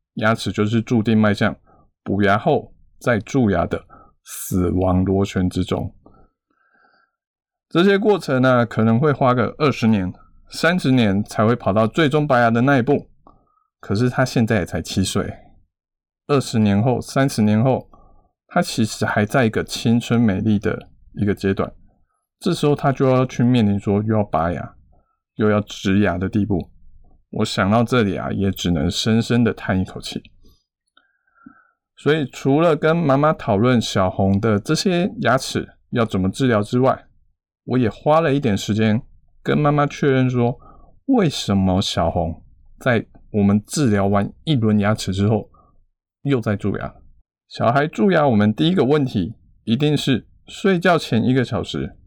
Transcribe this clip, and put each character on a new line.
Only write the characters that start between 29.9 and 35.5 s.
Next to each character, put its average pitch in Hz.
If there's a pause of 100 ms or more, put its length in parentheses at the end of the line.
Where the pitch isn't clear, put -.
气。 - (1700)
所 -
以 156
除 139
了 165
跟 156
妈 170
妈 147
讨 117
论 120
小 95
红 98
的 107
这 -
些 180 (120)
牙 120
齿 - (220)